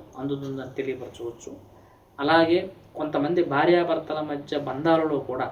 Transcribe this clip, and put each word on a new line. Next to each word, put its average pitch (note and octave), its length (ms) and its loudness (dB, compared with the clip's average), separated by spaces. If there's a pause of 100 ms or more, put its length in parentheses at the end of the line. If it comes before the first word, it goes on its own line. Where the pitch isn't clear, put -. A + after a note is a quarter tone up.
(180)
అందుతుందని C3+ 580 -6
తెలియపరచవచ్చు. B2+ 760 -8 (680)
అలాగే, D#3+ 400 4 (360)
కొంతమంది D3+ 500 0
భార్యాభర్తల D#3+ 760 2
మధ్య D3 380 -6
బంధాలలో D3 640 2
కూడా B2+ 320 -4